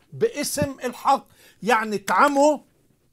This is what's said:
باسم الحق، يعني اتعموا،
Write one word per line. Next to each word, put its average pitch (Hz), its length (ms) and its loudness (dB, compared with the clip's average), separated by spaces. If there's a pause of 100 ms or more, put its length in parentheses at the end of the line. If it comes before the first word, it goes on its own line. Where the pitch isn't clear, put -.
(120)
باسم 269 720 -4
الحق، 254 420 -2 (360)
يعني 220 340 0
اتعموا، 277 640 2 (540)